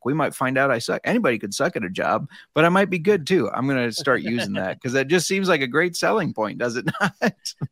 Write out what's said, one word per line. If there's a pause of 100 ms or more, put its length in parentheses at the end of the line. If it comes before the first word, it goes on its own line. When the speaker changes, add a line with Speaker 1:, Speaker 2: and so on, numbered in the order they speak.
Speaker 1:
We
might
find
out
I
suck."
Anybody
could
suck
at
a
job, (240)
but
I
might
be
good
too.
I'm
gonna
start
using
that
Speaker 2:
<laughs>
Speaker 1:
'cause
that
just
seems
like
a
great
selling
point,
does
it
<laughs>
not? (400)